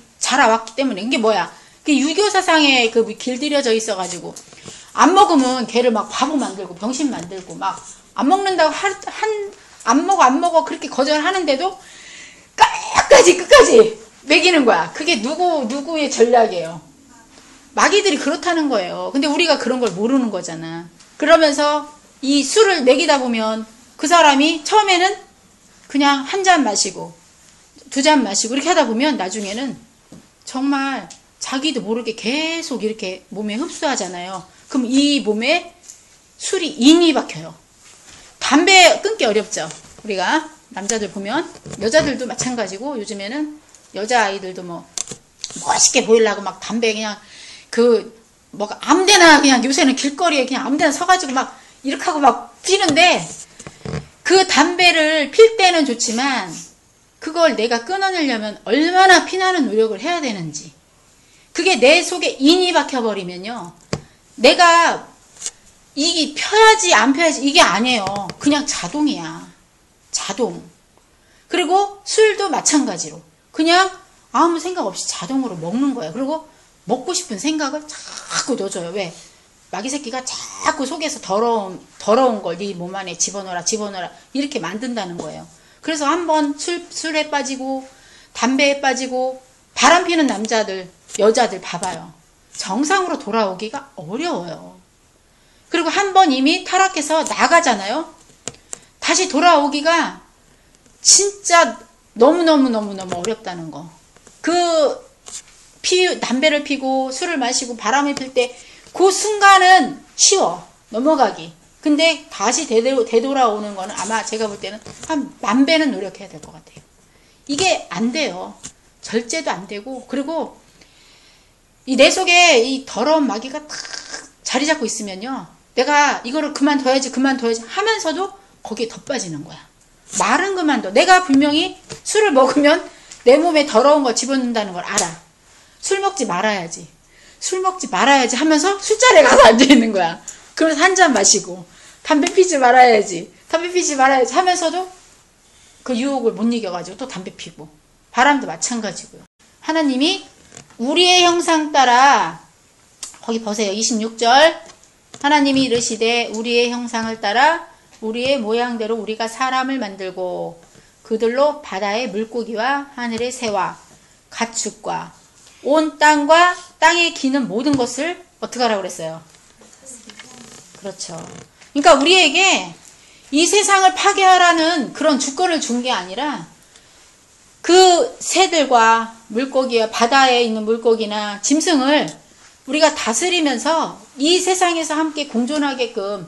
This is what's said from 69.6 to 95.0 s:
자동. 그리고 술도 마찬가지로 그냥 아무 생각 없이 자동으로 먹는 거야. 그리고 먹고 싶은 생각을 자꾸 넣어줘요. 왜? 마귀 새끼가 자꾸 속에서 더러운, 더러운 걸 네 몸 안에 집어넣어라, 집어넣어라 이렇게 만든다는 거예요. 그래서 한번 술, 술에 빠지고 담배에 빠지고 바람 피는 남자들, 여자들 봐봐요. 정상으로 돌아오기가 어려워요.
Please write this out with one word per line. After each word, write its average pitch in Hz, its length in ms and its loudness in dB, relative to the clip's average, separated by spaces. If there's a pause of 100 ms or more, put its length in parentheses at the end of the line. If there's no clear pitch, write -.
자동. 196 520 -6 (840)
그리고 370 560 0
술도 415 460 2
마찬가지로 190 720 -2 (300)
그냥 349 400 2 (400)
아무 330 280 2
생각 330 280 -6
없이 180 200 -8
자동으로 247 500 -6
먹는 226 360 -2
거야. 160 180 -8
그리고 269 380 -6 (360)
먹고 262 280 -4
싶은 - 240 -8
생각을 302 500 -4
자꾸 - 680 -8
넣어줘요. 190 340 -8
왜? 180 240 -8 (640)
마귀 208 140 -10
새끼가 254 340 -8
자꾸 - 600 -6
속에서 302 340 -8
더러운, 202 640 -2 (140)
더러운 226 420 2
걸 170 160 -8
네 202 180 -8
몸 175 200 -12
안에 185 220 -12
집어넣어라, 185 480 -8
집어넣어라 202 440 -6 (220)
이렇게 277 280 -6
만든다는 214 580 -8
거예요. 156 280 -14 (360)
그래서 302 240 -4
한번 311 520 0
술, 349 320 -8
술에 311 400 -6
빠지고 269 560 -6 (480)
담배에 277 460 2
빠지고 262 600 -4 (320)
바람 339 320 4
피는 330 220 0
남자들, 208 640 -4 (300)
여자들 220 400 2
봐봐요. 175 540 -10 (420)
정상으로 302 640 -2
돌아오기가 214 800 -6
어려워요. 180 840 -10 (880)